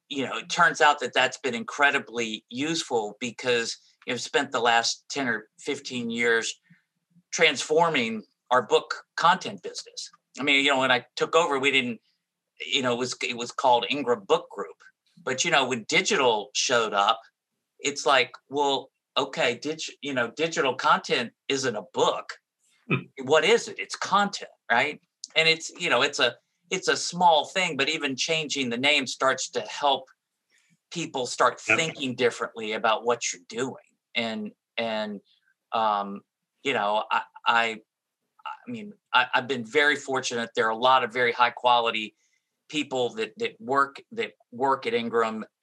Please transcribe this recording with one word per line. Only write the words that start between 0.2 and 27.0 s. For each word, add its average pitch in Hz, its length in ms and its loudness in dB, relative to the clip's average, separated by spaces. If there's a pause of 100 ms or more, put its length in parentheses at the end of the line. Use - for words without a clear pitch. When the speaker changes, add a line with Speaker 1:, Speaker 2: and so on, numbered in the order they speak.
Speaker 1:
know, 110 120 -6
it - 120 -10
turns 165 300 2
out 147 200 6
that 123 140 -4
that's 131 240 2
been 127 160 -4
incredibly 117 960 0
useful 127 680 -2
because, 120 580 -2 (280)
you - 60 -6
know, 123 40 -2
I've 120 60 -8
spent - 300 -2
the 123 100 0
last 117 480 2
ten 139 180 -2
or 113 200 -4 (120)
fifteen 123 500 -6
years 117 440 0 (800)
transforming 151 920 2 (280)
our 123 100 6
book - 420 0 (140)
content 175 440 0
business. - 480 -12 (300)
I 135 40 -6
mean, 139 200 2
you 143 80 4
know, 135 80 4
when 131 120 2
I 123 140 0 (100)
took 160 200 -2
over, 160 240 4
we 135 120 2
didn't, 123 280 0 (640)
you 110 160 -2
know, 123 120 0
it 117 40 -2
was, 127 240 -4
it 120 160 -6
was 120 140 -8
called 123 380 2
Ingram 120 360 -2
Book 165 240 2
Group. - 260 -10 (460)
But, 131 220 -4
you 170 80 0
know, 139 160 4
when 120 220 -4
digital 143 640 2
showed 113 400 0
up, 101 260 2 (640)
it's 143 240 -4
like, 135 260 2 (160)
well, 139 420 -2 (280)
okay, 135 440 -2
dig-, 156 200 -6 (200)
you 143 120 -6
know, 120 240 -2
digital 156 360 0
content 151 600 0 (160)
isn't 135 260 0
a - 80 -8 (100)
book. - 380 0 (580)
Speaker 2:
Hmm. 139 120 0 (220)
Speaker 1:
What 147 200 4
is 214 240 4
it? 104 120 -12
It's - 180 -10
content, - 540 -2 (200)
right? 139 300 0 (340)
And 160 140 4
it's, 160 280 0
you 170 120 -4
know, 120 140 4
it's - 160 -2
a, 120 160 2 (360)
it's 185 160 -2
a 143 80 2
small 170 500 2